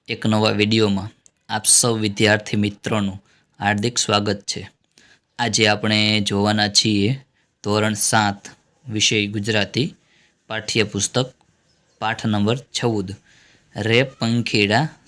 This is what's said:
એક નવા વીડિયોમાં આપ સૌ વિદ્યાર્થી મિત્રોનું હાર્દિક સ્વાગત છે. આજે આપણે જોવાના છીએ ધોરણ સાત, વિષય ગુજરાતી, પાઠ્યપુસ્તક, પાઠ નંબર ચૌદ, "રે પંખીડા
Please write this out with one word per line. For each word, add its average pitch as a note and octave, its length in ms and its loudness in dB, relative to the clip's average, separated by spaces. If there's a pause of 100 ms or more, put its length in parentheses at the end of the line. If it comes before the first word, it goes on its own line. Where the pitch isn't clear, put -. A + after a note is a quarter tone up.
એક A#2 180 -6
નવા G#2+ 240 2
વીડિયોમાં G#2 600 2 (380)
આપ A2 160 -6
સૌ - 300 2
વિદ્યાર્થી G#2+ 640 2
મિત્રોનું G2+ 680 -2 (360)
હાર્દિક G#2 400 0
સ્વાગત G#2 420 0
છે. - 300 -10 (680)
આજે A2 280 0
આપણે G#2+ 540 2
જોવાના G#2 480 2
છીએ G#2+ 560 0 (400)
ધોરણ G#2+ 300 0
સાત, G#2 540 0 (400)
વિષય G#2+ 380 0
ગુજરાતી, G#2 720 -2 (500)
પાઠ્યપુસ્તક, A2 800 -2 (720)
પાઠ A2 280 -6
નંબર G#2+ 300 0
ચૌદ, A2 560 -6 (640)
"રે A2+ 260 2
પંખીડા A#2 840 0 (200)